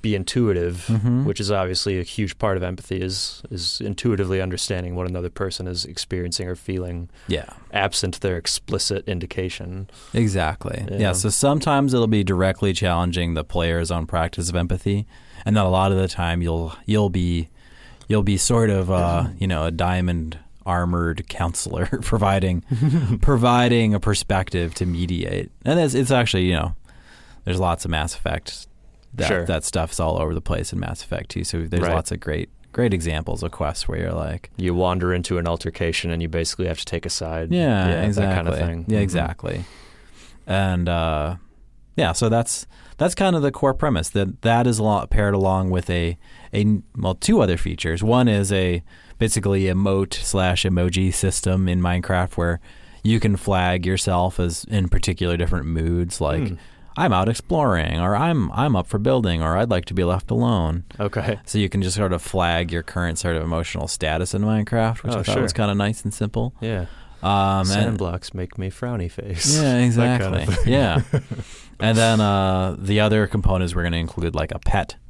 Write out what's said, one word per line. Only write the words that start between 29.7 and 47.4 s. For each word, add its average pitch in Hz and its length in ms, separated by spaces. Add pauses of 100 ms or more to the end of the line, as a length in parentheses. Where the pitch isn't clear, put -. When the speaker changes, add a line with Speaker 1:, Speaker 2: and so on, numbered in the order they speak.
Speaker 2:
all 82 220
over 80 140
the 82 60
place - 300
in 92 80
Mass 85 220
Effect - 300
too. 87 120
So 82 200
there's 82 180
Speaker 1:
Right. 85 140
Speaker 2:
lots 82 160
of 82 80
great, 80 280 (260)
great 117 200
examples 82 480
of 85 80
quests - 380
where 82 120
you're 85 120
like, 80 440
Speaker 1:
You 90 200
wander 90 400
into 90 240
an 85 80
altercation 85 640
and 82 100
you 82 60
basically 82 400
have 80 100
to - 80
take 85 220
a - 20
side. 82 420
Speaker 2:
Yeah, 127 360
Speaker 1:
Yeah, 90 80
that 87 100
Speaker 2:
exactly. 98 300
Speaker 1:
kind 82 120
of 82 80
thing. 82 320
Speaker 2:
Yeah, 107 100
Speaker 1:
Mm-hmm. 104 60
Speaker 2:
exactly. 85 600 (840)
And, 92 440
uh, 82 460 (600)
yeah, 113 180
so 113 160
that's, 113 360 (320)
that's 175 180
kind 190 200
of 151 60
the 143 100
core 135 220
premise. 107 360
That, 98 320
that 117 260
is 110 120
lo-, 107 280
paired 101 260
along 95 360
with 90 200
a, 85 280 (360)
a 104 80
n-, 104 220 (140)
well, 95 180
two 208 260